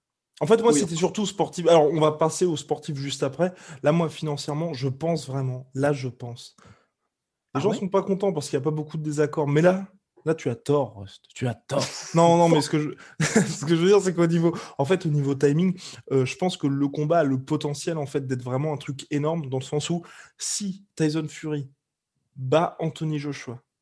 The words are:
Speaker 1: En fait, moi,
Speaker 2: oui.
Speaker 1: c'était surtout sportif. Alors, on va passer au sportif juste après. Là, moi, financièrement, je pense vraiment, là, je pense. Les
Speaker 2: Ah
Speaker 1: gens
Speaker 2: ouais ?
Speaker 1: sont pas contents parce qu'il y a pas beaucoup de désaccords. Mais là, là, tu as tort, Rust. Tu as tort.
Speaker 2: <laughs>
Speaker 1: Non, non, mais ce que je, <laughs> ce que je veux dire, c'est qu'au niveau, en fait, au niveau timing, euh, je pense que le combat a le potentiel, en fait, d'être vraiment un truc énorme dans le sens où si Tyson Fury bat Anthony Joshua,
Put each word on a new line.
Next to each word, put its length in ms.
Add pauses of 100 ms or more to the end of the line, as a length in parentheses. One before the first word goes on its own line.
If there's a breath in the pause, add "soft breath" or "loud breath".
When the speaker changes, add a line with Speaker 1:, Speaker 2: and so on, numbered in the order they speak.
(400)
Speaker 1:
En 80
fait, 140
moi, 120
Speaker 2:
oui. 60
Speaker 1:
c'était 160
surtout 300
sportif. 420
Alors, 180
on 140
va 120
passer 340
au 120
sportif 380
juste 280
après. 300 (300 loud breath)
Là, 80
moi, 180
financièrement, 640
je 140
pense 400
vraiment, 460
là, 200
je 140
pense. 520
Les 60 (880 soft breath)
Speaker 2:
Ah 60
Speaker 1:
gens 100
Speaker 2:
ouais ? 80
Speaker 1:
sont 120
pas 120
contents 320
parce 160
qu'il 80
y 40
a 20
pas 80
beaucoup 260
de 60
désaccords. 440
Mais 140
là, 260 (380)
là, 80
tu 160
as 60
tort, 420
Rust. 360
Tu 140
as 60
tort. 320 (140)
Speaker 2:
<laughs> 160
Speaker 1:
Non, 220
non, 120
mais 120
ce 80
que 100
je, 100 (300 loud breath)
<laughs> 220
ce 220
que 120
je 60
veux 60
dire, 140
c'est 120
qu'au 120
niveau, 320 (220 loud breath)
en 60
fait, 200
au 40
niveau 260
timing, 440 (320 loud breath)
euh, 140
je 100
pense 220
que 100
le 200
combat 320
a 40
le 160
potentiel, 580
en 100
fait, 180
d'être 180
vraiment 300
un 40
truc 340
énorme 340
dans 140
le 40
sens 280
où 100 (380 loud breath)
si 440 (120)
Tyson 340
Fury 400 (680)
bat 440
Anthony 400
Joshua, 420 (200)